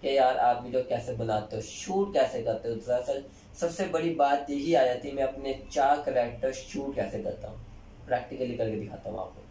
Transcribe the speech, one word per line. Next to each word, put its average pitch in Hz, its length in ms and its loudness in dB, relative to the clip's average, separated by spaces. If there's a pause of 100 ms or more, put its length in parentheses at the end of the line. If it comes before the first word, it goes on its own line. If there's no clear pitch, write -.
कि 135 60 0
यार 131 300 6
आप 120 260 4
वीडियो 123 180 0
कैसे 120 320 -2
बनाते 110 420 -2
हो, 110 60 -4
शूट 196 520 -2
कैसे 131 280 4
करते 113 260 -2
हो, 117 80 -2
दरअसल 127 460 0 (380)
सबसे 170 260 0
बड़ी 165 240 0
बात 143 400 4
यही 143 240 2
आ 135 100 8
जाती 127 240 0
है, 139 60 -8
मैं 135 80 0
अपने 135 320 -2 (180)
चार 143 320 4
कैरेक्टर 123 480 0
शूट 139 440 -6
कैसे - 220 -2
करता - 300 -6
हूँ, - 100 -12 (480)
प्रैक्टिकली 123 500 -2
करके 107 220 0
दिखाता - 320 -8
हूँ 98 100 -6
आपको। - 300 -12